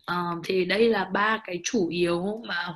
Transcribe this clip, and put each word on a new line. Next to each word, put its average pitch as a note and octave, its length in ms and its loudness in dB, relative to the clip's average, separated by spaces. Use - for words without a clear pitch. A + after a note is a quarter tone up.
Ờm, F3 400 -4
thì F#3 200 2
đây G#3 240 4
là G3+ 160 2
ba G#3 400 0
cái F3+ 200 -8
chủ F#3 240 2
yếu F3 600 0
mà, F3 280 -6